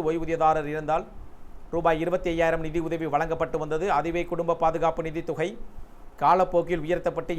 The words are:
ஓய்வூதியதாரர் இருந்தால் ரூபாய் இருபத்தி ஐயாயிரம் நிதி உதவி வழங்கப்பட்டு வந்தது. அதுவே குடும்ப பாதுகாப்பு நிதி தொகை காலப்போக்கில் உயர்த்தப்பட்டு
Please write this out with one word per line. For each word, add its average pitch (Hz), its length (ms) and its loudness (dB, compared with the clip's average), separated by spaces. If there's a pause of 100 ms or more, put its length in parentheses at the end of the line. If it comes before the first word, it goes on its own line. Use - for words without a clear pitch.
ஓய்வூதியதாரர் 160 640 2
இருந்தால் 156 320 -2 (720)
ரூபாய் 165 300 4
இருபத்தி 180 280 0
ஐயாயிரம் 165 340 2
நிதி 160 220 -2
உதவி 160 260 -2
வழங்கப்பட்டு 160 480 0
வந்தது. 156 240 -2 (120)
அதுவே 165 240 0 (100)
குடும்ப 170 300 0
பாதுகாப்பு 165 460 2
நிதி 160 220 -6
தொகை 160 180 -2 (760)
காலப்போக்கில் 170 640 4
உயர்த்தப்பட்டு 170 520 -2